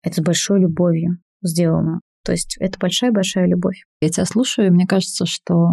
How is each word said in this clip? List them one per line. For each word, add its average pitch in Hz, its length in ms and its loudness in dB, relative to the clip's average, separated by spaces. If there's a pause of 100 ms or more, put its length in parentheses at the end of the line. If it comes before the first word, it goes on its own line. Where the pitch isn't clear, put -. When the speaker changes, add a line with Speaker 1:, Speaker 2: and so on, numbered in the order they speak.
Speaker 1:
это 165 180 -4
с 151 40 -4
большой 180 360 2
любовью 170 580 0 (240)
сделано. 165 580 0 (240)
То - 80 -2
есть - 260 -6
это 190 200 -4
большая-большая 190 680 0
любовь. 180 380 -2 (160)
Speaker 2:
Я 156 80 0
тебя 185 160 0
слушаю, 220 440 0
и - 20 4
мне 180 160 4
кажется, 185 400 -2
что 170 460 0